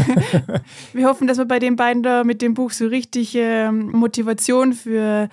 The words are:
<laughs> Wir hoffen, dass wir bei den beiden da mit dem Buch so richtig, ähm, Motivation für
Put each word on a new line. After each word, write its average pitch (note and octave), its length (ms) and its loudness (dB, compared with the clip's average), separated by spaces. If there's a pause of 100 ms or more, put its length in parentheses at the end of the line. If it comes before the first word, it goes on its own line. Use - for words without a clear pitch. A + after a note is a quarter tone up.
(400)
<laughs> - 540 -4
Wir B3+ 160 2
hoffen, C4+ 180 0
dass B3 100 0
wir C4 80 -2
bei B3 140 0
den B3 160 0
beiden A#3+ 280 2
da B3 200 2
mit A#3 180 0
dem A#3 120 2
Buch B3 180 -2
so A3+ 160 -2
richtig, A#3+ 480 -4
ähm, A3 560 0
Motivation A#3 800 2
für G#3+ 600 -2